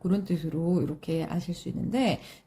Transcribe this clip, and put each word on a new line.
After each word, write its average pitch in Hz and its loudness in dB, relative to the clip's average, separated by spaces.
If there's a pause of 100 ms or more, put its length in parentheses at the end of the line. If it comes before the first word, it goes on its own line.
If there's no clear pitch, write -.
그런 190 2
뜻으로 165 2
이렇게 160 -2
아실 175 -2
수 - -8
있는데, 202 2 (240)